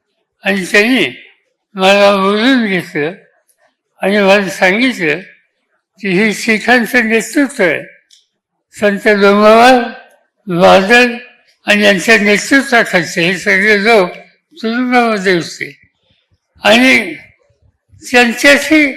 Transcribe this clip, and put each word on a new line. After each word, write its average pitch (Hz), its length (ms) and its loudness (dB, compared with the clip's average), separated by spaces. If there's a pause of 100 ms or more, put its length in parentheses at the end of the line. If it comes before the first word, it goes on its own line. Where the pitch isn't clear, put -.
(440)
आणि 196 220 -4
त्यांनी 214 400 0 (680)
मला 202 420 2
बोलून 214 500 0
घेतलं 165 460 -6 (920)
आणि 196 160 -2
मला 196 320 2
सांगितलं 196 680 -2 (840)
की 202 80 -6
हे 196 240 0
शिखांचं 226 760 -2
नेतृत्व 226 540 -2
आहे, 151 200 -2 (960)
संत 202 260 -2
लोमावाल, 214 760 4 (800)
बादल 196 560 4 (500)
आणि 208 180 0
यांच्या 202 340 2
नेतृत्वाखालचे 208 1040 -2
हे 180 160 -2
सगळे 196 460 0
लोक 208 260 2 (520)
तुरुंगामध्ये 233 720 -2
होते 143 480 -8 (840)
आणि 226 520 2 (960)
त्यांच्याशी 277 840 0